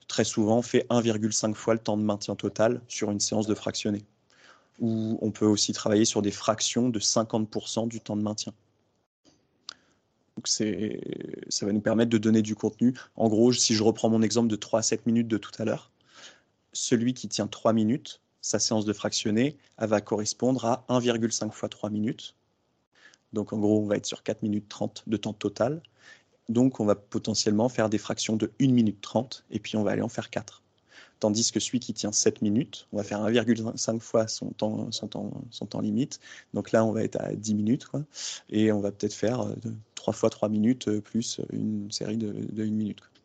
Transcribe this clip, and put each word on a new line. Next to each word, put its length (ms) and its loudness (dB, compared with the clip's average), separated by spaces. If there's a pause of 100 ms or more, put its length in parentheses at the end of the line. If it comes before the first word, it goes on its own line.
Très 160 0
souvent, 360 2
on 40 2
fait 280 2
un 100 4
virgule 320 0
cinq 240 -2
fois 180 0
le 60 0
temps 160 -2
de 80 0
maintien 320 -2
total 500 0
sur 240 -4
une 80 -2
séance 300 0
de 60 2
fractionné. 500 -4 (720)
Ou 420 0
on 120 0
peut 140 2
aussi 260 4
travailler 320 4
sur 180 2
des 80 0
fractions 580 0
de 120 -2
cinquante 500 0
pour 180 -6
cent 200 -2
du 120 -8
temps 160 -6
de 60 0
maintien. 300 -4 (1800)
Donc 100 -10
c'est, 540 -2 (480)
ça 180 -4
va 60 2
nous 80 2
permettre 300 4
de 80 4
donner 240 6
du 120 -2
contenu. 400 2 (220)
En 120 2
gros, 240 6
si 220 2
je 80 2
reprends 260 4
mon 140 4
exemple 240 2
de 100 0
trois 220 -2
à 40 2
sept 220 -2
minutes 220 2
de 100 0
tout 220 -8
à 60 -4
l'heure, 260 -4 (800)
celui 400 0
qui 140 -8
tient 220 -4
trois 240 0
minutes, 480 0 (200)
sa 200 -2
séance 240 0
de 80 0
fractionné, 640 -2 (200)
elle 100 -2
va 120 4
correspondre 640 0
à 240 0
un 120 2
virgule 320 2
cinq 200 -4
fois 160 -6
trois 220 -8
minutes. 460 -4 (960)
Donc 200 -4
en 60 -4
gros, 220 4
on 60 -2
va 100 2
être 100 -4
sur 160 -8
quatre 200 -4
minutes 260 -2
trente 400 -8
de 80 2
temps 160 -4
total. 500 -2 (640)
Donc 320 2
on 40 2
va 120 4
potentiellement 720 0
faire 200 0
des 100 0
fractions 360 -4
de 240 0
une 140 4
minute 280 4
trente 520 -4
et 80 -4
puis 160 -8
on 80 2
va 80 2
aller 100 0
en 60 -2
faire 220 -8
quatre. 320 -10 (580)
Tandis 320 0
que 80 0
celui 200 -2
qui 120 -8
tient 200 -4
sept 280 2
minutes, 520 -2
on 40 -8
va 80 -2
faire 160 -4
un 100 0
virgule 320 2 (140)
cinq 240 -2
fois 260 0
son 260 -8
temps, 380 -4
son 160 -8
temps, 240 -8 (200)
son 160 -10
temps 140 -8
limite. 380 -2 (360)
Donc 180 -4
là, 120 6
on 80 2
va 120 0
être 160 -4
à 140 -4
dix 200 -2
minutes, 300 0
quoi. 180 -6 (460)
Et 240 4
on 80 2
va 100 0
peut-être 220 -4
faire, 300 0
euh, 200 -4
de, 120 -8 (200)
trois 200 -2
fois 160 2
trois 180 0
minutes, 400 2
euh, 140 0
plus 380 -4 (120)
une 400 -4
série 240 -4
de, 160 -4
de 320 -6
une 100 -2
minute, 260 -4
quoi. 100 -20 (140)